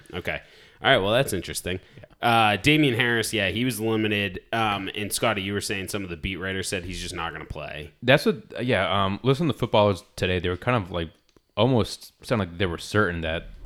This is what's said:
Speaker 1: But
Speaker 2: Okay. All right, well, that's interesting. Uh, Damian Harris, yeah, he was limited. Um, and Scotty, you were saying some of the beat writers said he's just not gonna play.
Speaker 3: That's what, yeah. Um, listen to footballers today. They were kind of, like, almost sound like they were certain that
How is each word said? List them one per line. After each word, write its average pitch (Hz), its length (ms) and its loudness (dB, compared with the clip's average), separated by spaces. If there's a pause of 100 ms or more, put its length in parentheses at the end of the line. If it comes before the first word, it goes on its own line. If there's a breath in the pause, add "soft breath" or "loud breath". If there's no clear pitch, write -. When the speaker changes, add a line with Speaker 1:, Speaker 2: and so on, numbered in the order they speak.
(120)
Speaker 1:
But 87 80 -8
Speaker 2:
Okay. 78 220 -6 (400 loud breath)
All 123 100 4
right, 131 80 6
well, 98 120 0
that's 131 220 0
interesting. 92 460 -4 (420 loud breath)
Uh, 113 360 4
Damian 143 380 4
Harris, 117 380 0
yeah, 101 160 0
he 113 160 0
was 117 140 -2
limited. 104 600 0 (140)
Um, 104 420 -2
and 101 160 -6
Scotty, 110 300 0
you 98 120 -4
were 98 80 -2
saying 95 280 -4
some 101 140 -4
of 87 60 -8
the 85 80 -8
beat 95 200 -6
writers 95 300 -4
said 90 180 -6
he's 87 160 -8
just 87 120 -8
not 82 200 -6
gonna 78 120 -12
play. 73 460 -10 (100)
Speaker 3:
That's 131 240 6
what, 135 400 -4
yeah. 98 400 2
Um, 98 160 -2
listen 135 260 2
to 123 60 2
footballers 104 500 2 (120)
today. 90 240 0
They 90 100 -2
were 90 80 0
kind 123 240 0
of, 90 100 -8
like, 85 180 -4 (480)
almost 117 560 2 (120)
sound 117 140 0
like 87 180 -4
they 98 100 0
were 82 100 -4
certain 87 440 0
that 82 260 -4 (180)